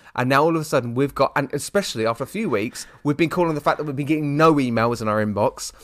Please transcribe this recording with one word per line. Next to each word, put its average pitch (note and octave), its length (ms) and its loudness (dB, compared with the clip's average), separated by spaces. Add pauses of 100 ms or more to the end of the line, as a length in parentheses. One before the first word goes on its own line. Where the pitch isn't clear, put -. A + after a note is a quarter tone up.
(140)
and B2+ 140 0
now C#3 140 4
all E3 140 2
of D#3+ 40 0
a D3+ 40 -6
sudden B2 300 -2
we've C#3 200 0
got, - 220 2
and C#3+ 180 -2
especially C#3 520 -2
after A#2 180 -2
a - 20 -14
few G3+ 240 -4
weeks, A2 360 -4 (160)
we've C#3+ 140 0
been E3 140 0
calling E3+ 240 0
the D3 80 -6
fact - 160 0
that D3+ 60 -4
we've C#3+ 120 -6
been C#3+ 100 -4
getting D3+ 300 0
no D#3+ 200 6
emails A#2+ 440 0
in A2 80 -4
our G#2+ 160 2
inbox. G#2 480 -2 (120)